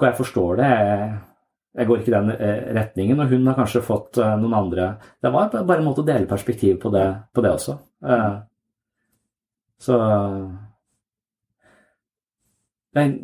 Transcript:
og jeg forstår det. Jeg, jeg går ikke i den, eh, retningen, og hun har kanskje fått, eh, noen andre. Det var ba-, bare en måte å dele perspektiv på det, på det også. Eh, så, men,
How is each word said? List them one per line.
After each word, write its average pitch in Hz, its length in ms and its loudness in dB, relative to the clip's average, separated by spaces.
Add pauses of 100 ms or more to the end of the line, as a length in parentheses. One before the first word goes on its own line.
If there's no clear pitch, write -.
og 131 100 4
jeg - 40 -6 (100)
forstår 90 300 -2
det. 127 80 2
Jeg, 104 560 2 (560)
jeg 120 100 0
går 117 120 4
ikke 110 100 -4
i - 20 2
den, 104 200 2
eh, 107 440 -4
retningen, 110 460 0
og 139 80 0
hun 127 180 4
har 131 80 2
kanskje 120 280 0
fått, - 360 -4
eh, 107 180 2
noen 113 180 0
andre. 92 420 -2 (260)
Det 127 80 0
var 208 200 2
ba-, 220 120 -4
bare 180 160 2
en 156 60 0
måte 147 180 0
å 151 40 -4
dele 120 200 0
perspektiv 101 540 0
på 113 100 -4
det, 98 320 0 (100)
på 123 100 2
det 104 100 2
også. 139 260 -6 (240)
Eh, 110 380 0 (1400)
så, 127 160 0 (3000)
men, 143 300 2